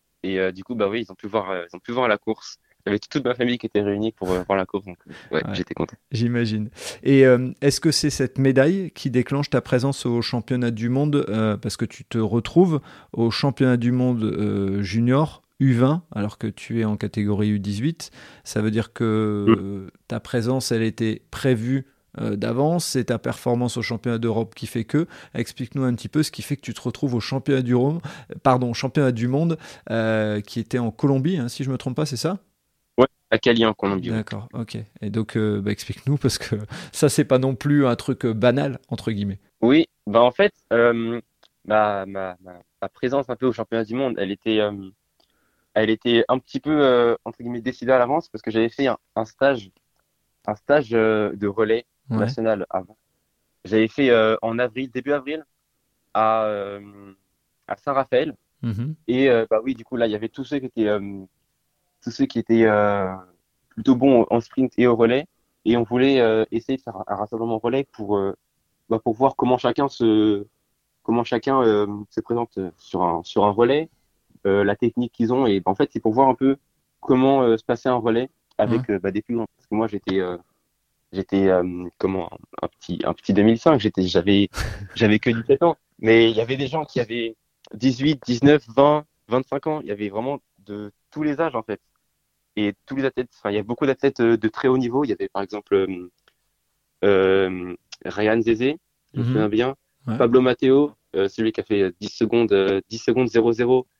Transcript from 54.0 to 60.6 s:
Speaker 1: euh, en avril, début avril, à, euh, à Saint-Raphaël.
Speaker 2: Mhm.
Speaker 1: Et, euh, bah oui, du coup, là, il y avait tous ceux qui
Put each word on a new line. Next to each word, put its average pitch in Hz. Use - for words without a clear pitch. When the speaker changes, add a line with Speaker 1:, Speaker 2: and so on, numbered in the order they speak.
Speaker 1:
euh, 110
en 113
avril, 123
début 131
avril, 147
à, 110
euh, 101
à 101
Saint-Raphaël. 135
Speaker 2:
Mhm. 120
Speaker 1:
Et, 131
euh, 117
bah 110
oui, 127
du 113
coup, -
là, 117
il 107
y 107
avait 107
tous -
ceux 143
qui 131